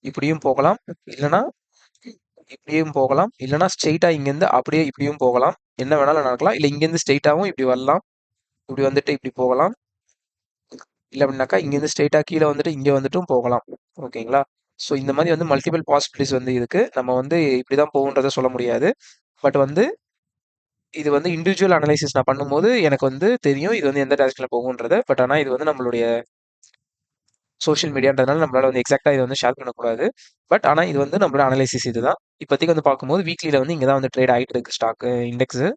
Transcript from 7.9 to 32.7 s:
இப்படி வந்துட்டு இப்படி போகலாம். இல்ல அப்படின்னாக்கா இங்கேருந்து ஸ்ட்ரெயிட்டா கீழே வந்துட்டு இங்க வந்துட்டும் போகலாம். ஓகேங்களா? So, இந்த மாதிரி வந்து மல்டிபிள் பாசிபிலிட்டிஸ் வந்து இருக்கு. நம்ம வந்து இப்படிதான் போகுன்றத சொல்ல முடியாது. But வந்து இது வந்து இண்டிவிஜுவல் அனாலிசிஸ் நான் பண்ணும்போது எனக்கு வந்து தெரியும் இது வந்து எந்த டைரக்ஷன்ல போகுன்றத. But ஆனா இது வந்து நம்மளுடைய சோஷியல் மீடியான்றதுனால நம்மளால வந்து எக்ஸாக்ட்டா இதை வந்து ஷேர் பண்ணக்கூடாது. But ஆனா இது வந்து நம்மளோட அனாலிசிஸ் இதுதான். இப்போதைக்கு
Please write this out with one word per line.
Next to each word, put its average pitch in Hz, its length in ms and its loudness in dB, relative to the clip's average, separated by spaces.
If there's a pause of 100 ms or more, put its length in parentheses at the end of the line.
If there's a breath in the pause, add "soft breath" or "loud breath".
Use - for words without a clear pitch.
இப்படி 135 160 -4
வந்துட்டு 139 280 0
இப்படி 131 220 -6
போகலாம். 127 400 0 (1400)
இல்ல 135 100 -2
அப்படின்னாக்கா 135 360 0
இங்கேருந்து 147 320 -2
ஸ்ட்ரெயிட்டா 151 340 2
கீழே 156 220 0
வந்துட்டு 151 260 -2
இங்க 139 200 0
வந்துட்டும் 135 360 -2
போகலாம். 120 360 0 (340)
ஓகேங்களா? 123 440 -2 (380)
So, - 160 -6
இந்த 135 160 -4
மாதிரி 165 200 0
வந்து 165 140 -2
மல்டிபிள் 156 380 0
பாசிபிலிட்டிஸ் 139 500 -2
வந்து 127 200 -2
இருக்கு. 123 260 -2 (140)
நம்ம 127 220 -4
வந்து 139 200 -2 (200)
இப்படிதான் 139 360 0
போகுன்றத 139 380 0
சொல்ல 131 200 -2
முடியாது. 123 380 -2 (560 soft breath)
But 139 140 2
வந்து 143 260 2 (1120)
இது 147 160 -2
வந்து 151 200 0
இண்டிவிஜுவல் 185 440 2
அனாலிசிஸ் 147 400 0
நான் 131 120 2
பண்ணும்போது 143 420 0 (140)
எனக்கு 139 240 2
வந்து 139 220 0 (120)
தெரியும் 147 340 0
இது 160 120 -2
வந்து 139 160 0
எந்த 135 140 2
டைரக்ஷன்ல 131 340 0
போகுன்றத. 123 440 -2 (100)
But - 160 0
ஆனா 127 180 2
இது 139 120 -2
வந்து 139 180 -2
நம்மளுடைய 123 360 -2 (1600)
சோஷியல் 151 320 -2
மீடியான்றதுனால 135 480 2
நம்மளால 131 280 2
வந்து 127 140 0
எக்ஸாக்ட்டா 143 300 2
இதை 135 100 2
வந்து 127 160 -4
ஷேர் 127 180 0
பண்ணக்கூடாது. 120 480 -4 (460 soft breath)
But 190 160 4
ஆனா 151 200 4
இது 151 120 -2
வந்து 143 200 0
நம்மளோட 143 260 2
அனாலிசிஸ் 131 440 0
இதுதான். 120 300 -2 (220)
இப்போதைக்கு 160 340 0